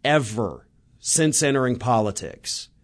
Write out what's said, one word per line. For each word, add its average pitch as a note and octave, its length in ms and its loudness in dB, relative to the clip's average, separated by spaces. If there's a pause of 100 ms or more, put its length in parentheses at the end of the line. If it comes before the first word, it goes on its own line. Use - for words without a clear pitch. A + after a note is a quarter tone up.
ever A2 640 0 (320)
since D#3 440 2
entering C3 340 2
politics. - 920 -2 (140)